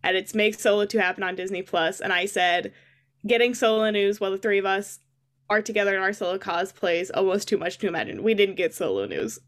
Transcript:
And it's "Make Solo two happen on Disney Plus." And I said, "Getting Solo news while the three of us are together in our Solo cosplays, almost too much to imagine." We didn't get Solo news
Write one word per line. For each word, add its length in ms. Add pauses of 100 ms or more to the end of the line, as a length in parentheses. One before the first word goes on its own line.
And 140
it's 180
"Make 240
Solo 280
two 120
happen 240
on 120
Disney 280
Plus." 380
And 120
I 140
said, 460 (540)
"Getting 280
Solo 360
news 300
while 100
the 80
three 200
of 80
us 320 (520)
are 120
together 320
in 80
our 100
Solo 260
cosplays, 760
almost 340
too 100
much 200
to 100
imagine." 340
We 120
didn't 220
get 180
Solo 320
news 420